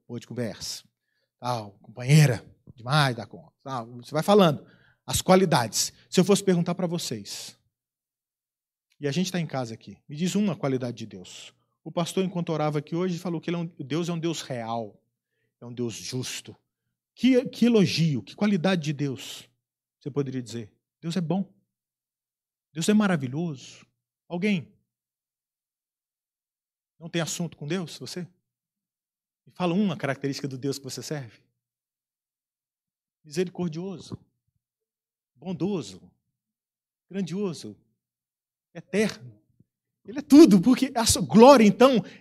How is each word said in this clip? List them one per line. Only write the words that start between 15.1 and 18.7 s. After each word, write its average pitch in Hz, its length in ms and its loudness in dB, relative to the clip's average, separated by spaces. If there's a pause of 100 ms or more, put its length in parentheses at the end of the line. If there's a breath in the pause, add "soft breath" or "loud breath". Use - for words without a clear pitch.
é 123 60 -18
um 123 60 -14
Deus 117 220 -6
justo. - 600 -10 (580)
Que, 247 340 2
que - 200 0
elogio, 160 560 2
que - 120 -20
qualidade 190 480 0